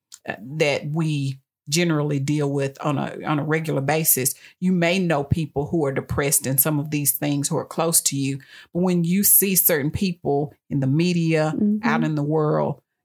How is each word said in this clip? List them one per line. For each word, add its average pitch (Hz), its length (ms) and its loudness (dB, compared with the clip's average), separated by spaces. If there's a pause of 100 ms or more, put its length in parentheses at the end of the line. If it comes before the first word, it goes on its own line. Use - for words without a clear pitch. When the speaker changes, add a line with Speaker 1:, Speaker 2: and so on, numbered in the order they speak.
(280)
Speaker 1:
uh, - 60 -6 (240)
that 151 300 0
we 147 520 -2 (300)
generally 151 500 2
deal 143 320 0
with 139 320 -2
on 147 140 0
a, - 180 -4 (100)
on 151 120 0
a 139 60 -2
regular 156 380 -2
basis. 139 520 0 (260)
You 185 120 2
may 175 260 2
know 165 260 0
people 147 440 -2
who 165 180 0
are 139 60 0
depressed - 560 0
and 135 120 0
some 151 200 0
of 147 100 -4
these 147 220 -2
things 143 360 -2
who 165 100 -2
are - 80 -4
close 165 360 -2
to - 160 -2
you. 139 220 -4 (340)
But 170 80 0
when 180 220 2
you 180 200 2
see 196 320 2
certain 156 360 2
people 147 640 -2 (180)
in 147 80 0
the 131 80 0
media, 160 680 2
Speaker 2:
Mm-hmm. 208 320 0
Speaker 1:
out 160 160 2
in 156 120 0
the 147 80 0
world, 151 580 0 (240)